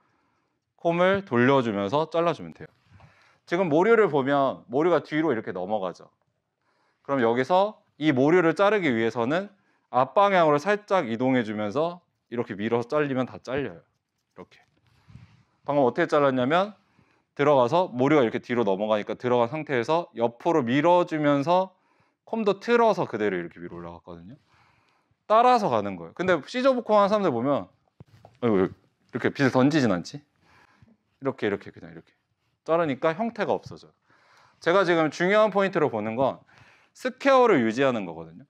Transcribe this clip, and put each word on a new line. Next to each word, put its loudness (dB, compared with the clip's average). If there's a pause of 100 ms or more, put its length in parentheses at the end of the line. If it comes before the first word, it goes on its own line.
(760)
콤을 0
돌려주면서 0
잘라주면 -4
돼요. -18 (760)
지금 -4
모류를 4
보면 -2
모류가 0
뒤로 -2
이렇게 -6
넘어가죠. -6 (920)
그럼 -4
여기서 0 (160)
이 0
모류를 2
자르기 0
위해서는 -2 (400)
앞방향으로 2
살짝 -2
이동해주면서 -2 (300)
이렇게 -8
밀어서 -2
잘리면 -2
다 -14
잘려요. -10 (540)
이렇게. -20 (1040)
방금 2
어떻게 2
잘랐냐면 2 (640)
들어가서 4
모류가 2
이렇게 0
뒤로 -2
넘어가니까 -2
들어간 0
상태에서 -4
옆으로 0
밀어주면서 0 (520)
콤도 -2
틀어서 2
그대로 -2
이렇게 -10
위로 -14
올라갔거든요. -18 (880)
따라서 4
가는 -2
거예요. -14
근데 0
시저브콤 0
하는 4
사람들 0
보면, -2 (720)
아이고, 2 (440)
이렇게 -4
빛을 0
던지진 2
않지? -6 (1000)
이렇게, -6
이렇게, -6
그냥 -20
이렇게. -20 (500)
자르니까 0
형태가 -6
없어져요. -8 (680)
제가 2
지금 2
중요한 2
포인트로 0
보는 -6
건 -2 (540)
스퀘어를 2
유지하는 0
거거든요. -16